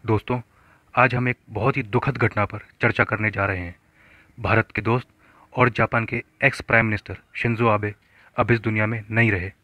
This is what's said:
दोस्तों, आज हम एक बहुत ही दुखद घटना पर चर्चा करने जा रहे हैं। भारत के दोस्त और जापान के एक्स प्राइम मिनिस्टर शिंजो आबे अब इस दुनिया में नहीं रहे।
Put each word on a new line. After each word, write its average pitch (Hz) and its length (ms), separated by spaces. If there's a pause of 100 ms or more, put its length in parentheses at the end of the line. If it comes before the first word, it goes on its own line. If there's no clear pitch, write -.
दोस्तों, 113 320 (560)
आज 123 200
हम 123 140
एक 120 80 (140)
बहुत 113 260
ही 135 80
दुखद 117 320
घटना 110 280
पर 101 160 (220)
चर्चा - 220
करने 107 260
जा 104 160
रहे 95 120
हैं। 87 160 (640)
भारत 110 360
के 107 80
दोस्त 117 260 (440)
और 123 180
जापान 113 340
के 110 180 (220)
एक्स - 160
प्राइम 113 260
मिनिस्टर 101 300 (180)
शिंजो 117 340
आबे 104 240 (440)
अब 117 140
इस 117 100
दुनिया 107 260
में 113 140 (100)
नहीं 110 220
रहे। 95 180 (140)